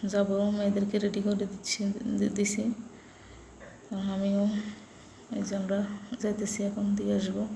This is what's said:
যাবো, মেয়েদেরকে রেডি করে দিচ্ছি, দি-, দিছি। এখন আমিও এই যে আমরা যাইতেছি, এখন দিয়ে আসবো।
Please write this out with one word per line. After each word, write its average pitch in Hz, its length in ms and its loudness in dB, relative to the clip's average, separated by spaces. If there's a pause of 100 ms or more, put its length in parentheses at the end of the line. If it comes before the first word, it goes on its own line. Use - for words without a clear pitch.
যাবো, 196 300 4 (160)
মেয়েদেরকে 202 480 2
রেডি 202 220 0
করে 202 240 2
দিচ্ছি, - 360 -6 (340)
দি-, 202 200 2
দিছি। 208 280 2 (1160)
এখন 196 300 -6
আমিও 196 340 4 (880)
এই 202 120 -2
যে 196 120 -4
আমরা 196 240 0 (400)
যাইতেছি, 208 440 -2
এখন 202 220 0 (100)
দিয়ে 202 200 2
আসবো। 190 280 0 (120)